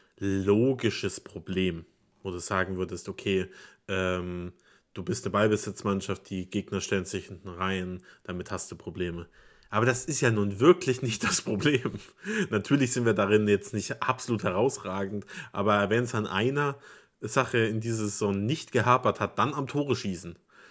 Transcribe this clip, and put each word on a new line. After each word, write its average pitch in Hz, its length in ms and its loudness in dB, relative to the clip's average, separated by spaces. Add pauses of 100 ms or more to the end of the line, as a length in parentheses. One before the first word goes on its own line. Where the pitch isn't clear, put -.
(180)
logisches 101 1000 2
Problem, 90 680 -4 (360)
wo 95 80 -6
du 87 80 -6
sagen 92 380 -2
würdest, 90 320 -6
okay, 95 400 0 (400)
ähm, 90 640 -4 (420)
du 98 80 -8
bist - 220 -4
eine 95 80 -4
Ballbesitzmannschaft, 101 960 0
die 92 220 -6
Gegner 98 300 -4
stellen 95 260 -2
sich 92 200 -8
hinten 92 220 -16
rein, 92 540 -4 (220)
damit 90 260 -8
hast 95 200 -6
du 87 60 -10
Probleme. 85 520 -6 (420)
Aber 110 160 2
das 123 180 2
ist 151 160 -4
ja 127 100 6
nun 101 300 0
wirklich 143 400 6
nicht 123 240 -2
das 185 160 2
Problem. 120 520 0 (280)
<laughs> 208 300 -2
Natürlich 127 420 2
sind 120 140 0
wir 110 80 6
darin 104 340 4
jetzt 101 240 2
nicht - 300 -4
absolut 117 420 -2
herausragend, 98 800 -2 (280)
aber 101 360 2
wenn's 117 260 0
an 107 120 -2
einer 135 520 0 (440)
Sache 123 360 0
in 110 220 2
dieser 110 240 -2
Saison 101 400 0
nicht 143 280 -4
gehapert 120 460 2
hat, 101 200 -2
dann 127 160 0
am 139 120 -4
Tore 143 300 0
schießen, 87 420 -8 (320)